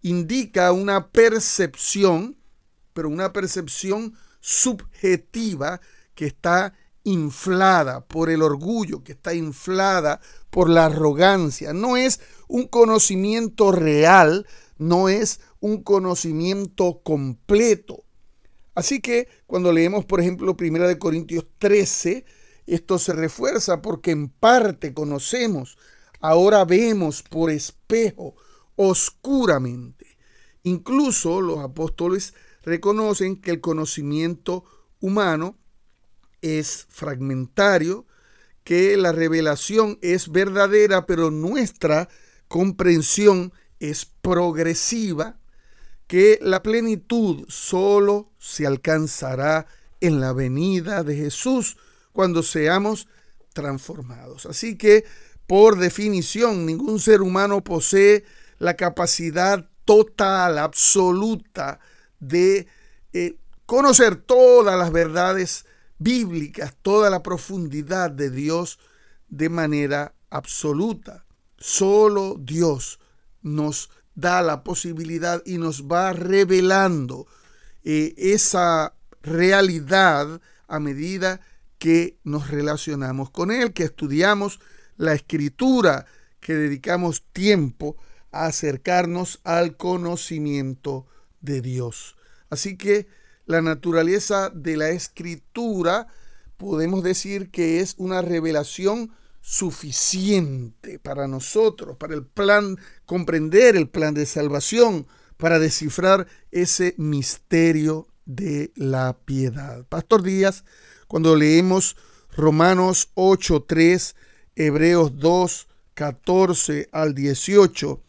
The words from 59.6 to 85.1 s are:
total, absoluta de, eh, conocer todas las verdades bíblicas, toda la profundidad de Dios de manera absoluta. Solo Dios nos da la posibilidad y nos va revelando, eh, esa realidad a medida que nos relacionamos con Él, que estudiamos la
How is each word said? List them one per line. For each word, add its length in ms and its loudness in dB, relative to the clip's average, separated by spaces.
total, 720 4
absoluta 1200 0
de, 480 0
eh, 240 -6
conocer 500 4
todas 640 6
las 140 0
verdades 720 -2
bíblicas, 800 -4
toda 280 2
la 140 -2
profundidad 880 -6
de 180 -6
Dios 500 -6
de 200 -4
manera 640 -4
absoluta. 960 -6
Solo 840 2
Dios 600 -4
nos 480 -6
da 280 -2
la 220 -2
posibilidad 800 -6
y 120 -8
nos 280 -6
va 280 -2
revelando, 1120 2
eh, 340 -2
esa 760 0
realidad 1200 2
a 120 -8
medida 640 -6
que 440 0
nos 260 -6
relacionamos 800 -6
con 220 -6
Él, 220 -2
que 100 -4
estudiamos 760 -2
la 160 -2